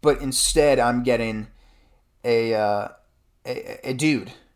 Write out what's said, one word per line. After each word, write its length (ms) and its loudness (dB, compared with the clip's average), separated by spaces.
but 200 2
instead 580 2
I'm 240 2
getting 460 -2
a, 300 2
uh, 340 0
a, 440 -10
a 20 -2
dude. 400 -2